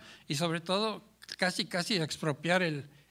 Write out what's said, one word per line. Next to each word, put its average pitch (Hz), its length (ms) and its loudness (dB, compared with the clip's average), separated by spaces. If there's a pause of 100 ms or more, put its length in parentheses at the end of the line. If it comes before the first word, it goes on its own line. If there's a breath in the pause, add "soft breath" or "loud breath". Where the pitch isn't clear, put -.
(280 loud breath)
y 156 60 0
sobre 165 260 0
todo 196 420 0 (360)
casi, 185 260 0
casi 180 320 0
expropiar 165 680 2
el, 151 240 0 (240 loud breath)